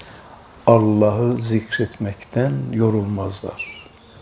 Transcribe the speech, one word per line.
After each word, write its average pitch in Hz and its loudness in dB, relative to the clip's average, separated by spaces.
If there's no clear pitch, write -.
Allah'ı 107 4
zikretmekten 113 -4
yorulmazlar. 104 -2